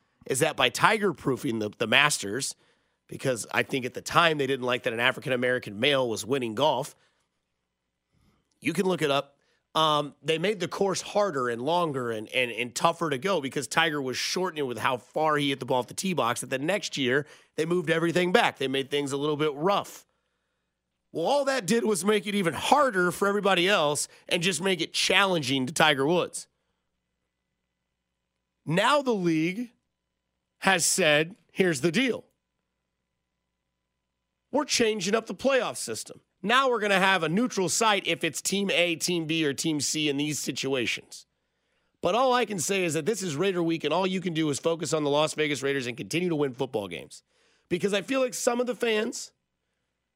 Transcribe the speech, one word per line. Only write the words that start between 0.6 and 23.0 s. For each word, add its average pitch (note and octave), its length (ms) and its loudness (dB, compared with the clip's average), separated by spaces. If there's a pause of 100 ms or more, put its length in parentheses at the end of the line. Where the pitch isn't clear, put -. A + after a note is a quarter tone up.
tiger G3+ 420 2
proofing C3 460 -2
the, G#2 220 -4
the A2+ 80 0
Masters, C3 640 2 (540)
because B2 440 -4
I A#2+ 120 0
think B2+ 220 -4
at B2 100 -8
the F#2+ 60 -8
time D#3+ 360 2
they C3+ 100 0
didn't B2+ 180 -2
like B2 180 -2
that B2 100 -2
an A2 60 -6
African-American B2 800 -2
male C3 280 2
was G2 180 -4
winning A#2+ 300 -4
golf. C3+ 400 0 (1700)
You E3 120 -4
can F#3 120 0
look F3+ 160 0
it D3 100 0
up. C#3 240 -2 (400)
Um, D3+ 460 2
they D#3+ 160 -2
made F#3+ 220 -2
the F3 80 -4
course F#3 340 -2
harder D#3 480 -2
and A#2 120 -6
longer C#3 500 -2
and, A2 180 -6
and, B2 220 0
and A#2 220 -6
tougher E3 360 0
to C#3 80 -2
go F3+ 240 -2
because C3 260 -6
Tiger D#3+ 340 2
was B2+ 140 -4
shortening F3 520 -4
with A#2+ 100 -6
how B2 200 0
far D#3 380 -2
he C#3+ 140 0
hit C3+ 100 -2
the B2+ 60 -8
ball B2+ 140 2
at A#2+ 80 -4
the - 80 -14
tee F#3+ 180 -4
box, A#2+ 280 0
that A#2 100 -10
the C3 80 -2
next F3+ 360 -4
year C3+ 300 0 (300)
they D#3+ 100 -2
moved E3+ 240 -2
everything E3+ 420 2
back. F3+ 280 2
They C3+ 80 -2
made C3+ 240 -4
things C#3+ 200 -2
a C#3 60 -4
little D3+ 180 -2
bit D3+ 200 -2
rough. E3 500 -2 (1040)
Well, D#3+ 140 -4
all C4+ 200 2
that C4 200 0
did A#3 180 2
was G#3 220 0
make G#3 200 2
it G3+ 100 -4
even E3 180 0
harder G#3+ 580 4